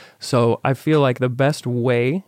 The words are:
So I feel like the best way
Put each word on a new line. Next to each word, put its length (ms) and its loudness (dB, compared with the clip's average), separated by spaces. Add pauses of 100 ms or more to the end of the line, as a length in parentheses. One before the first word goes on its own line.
(200)
So 440 0
I 100 0
feel 260 0
like 200 0
the 100 0
best 380 -2
way 600 0